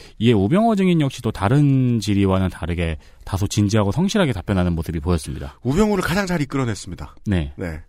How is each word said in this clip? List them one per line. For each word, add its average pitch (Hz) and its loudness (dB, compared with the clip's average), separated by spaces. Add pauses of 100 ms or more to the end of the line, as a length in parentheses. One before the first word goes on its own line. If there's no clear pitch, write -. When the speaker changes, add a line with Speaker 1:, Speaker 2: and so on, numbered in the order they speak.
(180)
Speaker 1:
이에 117 4
우병호 165 4
증인 180 2
역시도 127 -2
다른 127 2
질의와는 95 2
다르게 85 -4 (280)
다소 98 -4
진지하고 104 2
성실하게 180 0
답변하는 90 0
모습이 82 -4
보였습니다. 73 -4
Speaker 2:
우병우를 190 0
가장 190 -2
잘 175 -2
이끌어냈습니다. 113 -6 (100)
Speaker 1:
네. 82 -2
Speaker 2:
네, 82 -8